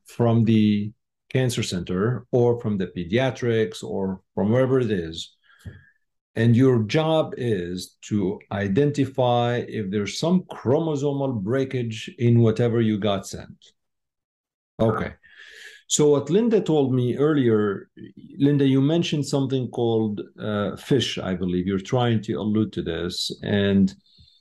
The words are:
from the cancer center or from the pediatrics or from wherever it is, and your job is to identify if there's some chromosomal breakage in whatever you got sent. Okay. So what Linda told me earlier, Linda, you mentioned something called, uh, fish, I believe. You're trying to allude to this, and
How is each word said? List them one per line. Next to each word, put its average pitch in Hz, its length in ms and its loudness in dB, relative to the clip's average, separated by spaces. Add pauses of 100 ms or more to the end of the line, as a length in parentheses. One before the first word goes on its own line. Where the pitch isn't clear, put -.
from 117 400 2
the 107 480 4 (380)
cancer 127 320 0
center 95 680 -2
or 120 280 2
from 104 160 -4
the 95 120 -4
pediatrics 113 960 -2
or 95 380 -6 (140)
from 101 160 0
wherever 127 300 2
it 113 100 -2
is, 85 440 -6 (1000)
and 117 220 4
your 127 280 4
job 156 520 0
is 92 680 -6
to 101 360 -2 (140)
identify 120 1080 0 (100)
if 107 220 -8
there's 101 280 -4
some 175 260 0
chromosomal 139 880 -2 (100)
breakage 123 760 -4
in 120 220 4
whatever 117 400 2
you 107 180 0
got 101 280 -2
sent. - 320 -16 (1200)
Okay. 113 320 0 (720)
So 147 240 2
what 143 180 2
Linda 214 320 2
told 139 320 2
me 123 240 0
earlier, 113 720 0 (500)
Linda, 143 280 4
you 135 160 4
mentioned 156 440 0
something 135 440 -2
called, 110 500 0 (180)
uh, 104 380 -4
fish, - 420 -2
I 92 160 -4
believe. 90 320 -2
You're 98 120 0
trying 117 460 0
to - 100 -4
allude 104 400 -2
to 87 80 -6
this, 85 480 -6 (120)
and 98 500 2 (480)